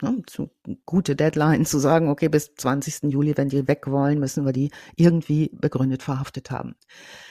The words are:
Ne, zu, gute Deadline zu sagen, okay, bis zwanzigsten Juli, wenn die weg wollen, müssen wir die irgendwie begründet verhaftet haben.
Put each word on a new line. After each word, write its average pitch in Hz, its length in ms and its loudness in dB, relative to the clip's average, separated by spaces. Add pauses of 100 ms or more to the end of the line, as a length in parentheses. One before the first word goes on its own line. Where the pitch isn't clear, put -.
Ne, 233 240 -2
zu, - 240 -10 (340)
gute 165 320 0
Deadline 151 480 2
zu 151 140 0
sagen, 156 320 4
okay, 151 180 0
bis 151 280 -2
zwanzigsten 139 520 -4
Juli, 147 300 0
wenn 139 100 0
die 135 200 -2
weg - 180 -2
wollen, 139 320 0
müssen 139 260 -2
wir 135 80 0
die 135 180 -2 (260)
irgendwie 160 580 4
begründet 131 480 -2
verhaftet - 480 -8
haben. 127 240 -10 (560)